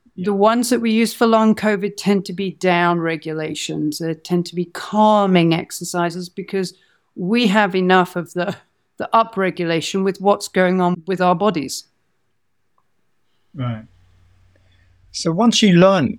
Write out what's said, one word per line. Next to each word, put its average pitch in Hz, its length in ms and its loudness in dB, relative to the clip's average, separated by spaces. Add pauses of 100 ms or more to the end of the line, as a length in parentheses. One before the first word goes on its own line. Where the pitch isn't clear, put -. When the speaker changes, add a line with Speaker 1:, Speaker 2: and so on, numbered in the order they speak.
(140)
Speaker 1:
Yeah. 180 100 -10
Speaker 2:
the 202 100 -2
ones 226 360 2
that 240 100 2
we 233 100 0
use 220 240 2
for 240 120 0
long 220 280 4
covid 202 420 -2
tend 196 300 0
to 190 60 -12
be 190 200 -6
down 175 460 0
regulations. 156 1000 -6
They 165 160 -4
tend 175 320 -4
to - 80 -16
be 175 100 -4
calming 196 880 2
exercises 175 760 -6
because 196 440 -6 (420)
we 220 340 0
have 202 280 2
enough 185 400 2
of 170 160 -8
the, 180 240 -4 (400)
the - 160 -10
upregulation 190 920 -2
with 190 180 -2
what's 202 280 0
going 185 320 0
on 175 260 0
with 185 140 -4
our 180 160 2
bodies. 175 480 -2 (1700)
Speaker 1:
Right. 120 300 -8 (1300)
So - 200 -4
once 220 300 2
you 202 120 6
learn 180 440 4